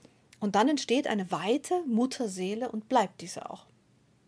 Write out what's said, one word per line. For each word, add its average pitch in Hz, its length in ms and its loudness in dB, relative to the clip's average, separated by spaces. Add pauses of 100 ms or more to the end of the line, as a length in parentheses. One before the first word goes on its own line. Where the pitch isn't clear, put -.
(400)
Und 208 160 0
dann 214 120 6
entsteht 277 400 2
eine 190 240 -2
weite 240 540 0
Mutterseele 226 840 -2
und 220 180 -8
bleibt 220 320 2
diese - 280 -10
auch. - 160 -16 (640)